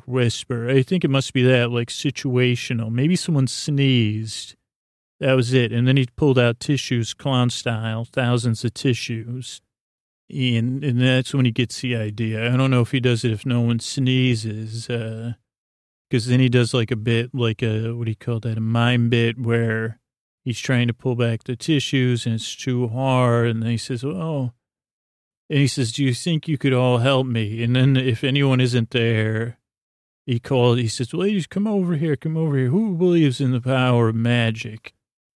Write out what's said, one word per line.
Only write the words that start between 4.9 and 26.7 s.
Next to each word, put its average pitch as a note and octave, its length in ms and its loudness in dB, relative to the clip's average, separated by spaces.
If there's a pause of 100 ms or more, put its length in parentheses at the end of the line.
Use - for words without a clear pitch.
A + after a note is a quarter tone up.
That C3+ 160 2
was B2 180 2
it. A#2+ 200 2
And A#2+ 140 0
then C3 100 4
he C3 100 2 (100)
pulled C3+ 220 2
out A#2+ 220 2
tissues, B2+ 540 -2
clown B2 360 0
style, A2+ 540 -4
thousands A#2+ 600 -2
of A2+ 100 -2
tissues. A#2+ 840 -6 (680)
And, B2+ 540 0
and B2 160 0
that's B2+ 340 2
when C3+ 100 2
he A#2+ 60 2
gets A2+ 300 -2
the B2 160 -2
idea. A2 540 -2
I B2+ 60 2
don't C3+ 140 2
know B2 120 4
if - 100 -2
he C3+ 80 2
does A#2+ 240 2
it A#2 80 0
if G#2 120 -6
no A#2+ 160 0
one A#2 200 2
sneezes, A2+ 1080 -2
uh, A2+ 460 -8 (760)
'cause A#2 140 2
then B2 160 4
he C3 80 6
does, A#2+ 240 2
like, A#2 180 0
a A#2+ 60 -2
bit, A#2 380 -2
like A#2 280 -2
a, A2+ 300 -2
what A#2+ 140 -8
do A2+ 60 -2
you - 40 -10
call A#2 240 -6
that, A2+ 160 -4
a A2 60 -2
mime A#2 480 2
bit A#2 280 2
where A#2 640 -2 (420)
he's A#2+ 160 -6
trying B2 300 0
to A2+ 60 -2
pull B2 220 -4
back A#2 280 -2
the B2+ 100 -8
tissues B2+ 680 0
and A2+ 120 -2
it's - 200 -10
too B2 320 -2
hard. B2 640 2
And A2+ 120 -4
then A#2 100 -2
he A2+ 40 0
says, A#2 260 -8
"Oh," D3+ 520 -4 (960)
and D3 80 2
he C#3+ 80 6
says, A#2+ 260 -2
"Do C#3+ 120 -2
you B2+ 100 2
think D#3+ 340 -2
you D3+ 80 0
could C3+ 160 0